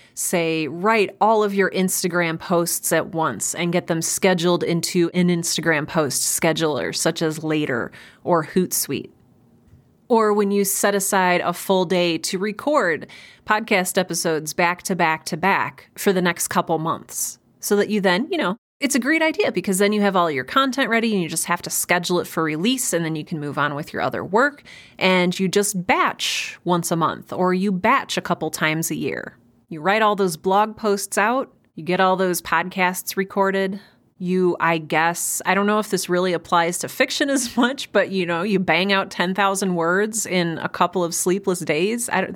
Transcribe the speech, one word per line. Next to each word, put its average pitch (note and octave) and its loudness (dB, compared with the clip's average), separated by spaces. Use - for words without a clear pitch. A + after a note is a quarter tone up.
say, D#3+ -2
write F#3+ 0
all G#3+ 4
of G3+ 0
your G3 2
Instagram F3 0
posts E3+ -2
at E3 0
once - -2
and F3 -2
get E3+ 0
them E3 -2
scheduled F3 2
into E3+ 0
an F3 4
Instagram E3 0
post D3+ -2
scheduler, D#3 0
such E3 -2
as D#3 -2
Later D3 -2
or E3 2
Hootsuite. - -2
Or A3 4
when G#3 2
you G3+ 2
set G3+ 0
aside F#3 2
a F3 -2
full F#3 0
day F3 2
to F3 -4
record G#3 0
podcast G#3+ 2
episodes E3 -2
back F3 0
to F#3+ -2
back D#3+ 2
to - -4
back D#3 0
for - 2
the F3+ 2
next F3 0
couple E3+ 0
months, - -6
so - 0
that G3+ 0
you G#3 2
then, F#3 2
you F4+ 0
know, F#3+ -2
it's C4+ 0
a C4+ 2
great D#4 0
idea D#4+ 0
because F#3 -2
then G3+ 4
you G#3+ 0
have G3 2
all E3+ 4
your C3+ -2
content C4+ 0
ready A3+ 0
and G3 0
you D#3+ -4
just D#3+ -4
have F3 -2
to - -10
schedule F3 0
it - -6
for - -4
release, E3+ -2
and E3+ 0
then D#3+ -2
you D3+ -8
can E3 -6
move C#3+ -6
on D3 -2
with D3 -8
your - -6
other G2 -2
work, B3 0
and F3+ 2
you F#3+ 0
just F#3+ -2
batch - -2
once F3 0
a F3 2
month, D3+ -2
or F3+ 0
you F#3 0
batch A3 0
a F3 -2
couple E3 -2
times D#3 -2
a D#3+ -4
year. C#3+ -6
You D#3+ -10
write G3 2
all G#3 4
those F#3 0
blog G3+ 0
posts G3+ -2
out, A#3 0
you E3 -12
get F3+ 0
all F#3 4
those F3+ 0
podcasts F3+ -2
recorded, G3 0
you, F3+ 2
I E3 2
guess, D#3+ 0
I F#3 2
don't G3+ 2
know G#3+ 2
if G#3+ -4
this F#3 -2
really F3+ 2
applies E3+ 0
to - -6
fiction C#4+ -2
as B3+ -2
<laughs> - -
much, B3 0
but, G3 2
you F#3 -2
know, E3+ -2
you G3 0
bang F#3 2
out G3 0
ten F#3 -2
thousand F#3+ 0
words G3 0
in E3+ 0
a - -6
couple F3+ 0
of E3+ -2
sleepless F#3 0
days. F3 0
I, F#3 0